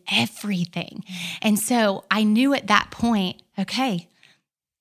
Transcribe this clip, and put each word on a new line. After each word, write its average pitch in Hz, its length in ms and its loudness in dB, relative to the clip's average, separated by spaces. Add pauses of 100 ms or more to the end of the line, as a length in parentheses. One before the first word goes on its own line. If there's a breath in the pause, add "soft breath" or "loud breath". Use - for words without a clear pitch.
(120)
everything. 202 920 -4 (380 loud breath)
And 214 160 2
so 214 540 2
I 214 120 2
knew 226 300 4
at 226 140 -4
that - 240 4
point, 208 500 0 (160)
okay, 202 500 -2 (720 soft breath)